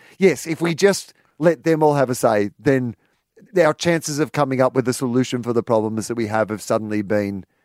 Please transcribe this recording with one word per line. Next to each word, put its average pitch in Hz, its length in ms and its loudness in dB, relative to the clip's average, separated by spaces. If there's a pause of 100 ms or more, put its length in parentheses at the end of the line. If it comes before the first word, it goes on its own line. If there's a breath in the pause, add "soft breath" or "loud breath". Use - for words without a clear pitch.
(200 soft breath)
Yes, 170 260 2
if 165 160 -6
we 170 140 -2
just 190 380 0 (260)
let 151 240 2
them 160 180 2
all 151 140 4
have 135 140 2
a 127 60 -2
say, 104 440 2
then 127 360 -2 (680)
our 156 120 4
chances 156 460 -2
of 151 120 -2
coming 135 300 0
up 127 140 2
with 127 120 0
a 127 60 -2
solution 123 500 -2
for 117 100 -4
the 113 100 0
problems 110 440 -2
that 120 80 -6
we 113 120 -4
have 107 220 -2
have 104 120 -6
suddenly 107 400 -4
been, 101 440 -2 (200)